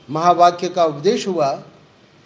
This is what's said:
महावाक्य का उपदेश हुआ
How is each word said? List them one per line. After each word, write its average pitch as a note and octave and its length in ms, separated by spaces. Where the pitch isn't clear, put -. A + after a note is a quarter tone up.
महावाक्य F3 600
का E3+ 160
उपदेश D#3+ 440
हुआ D#3 260